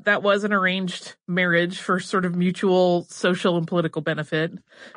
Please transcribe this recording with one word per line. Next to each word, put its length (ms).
that 180
was 220
an 80
arranged 640
marriage 540
for 180
sort 260
of 120
mutual 760
social 460
and 100
political 360
benefit. 500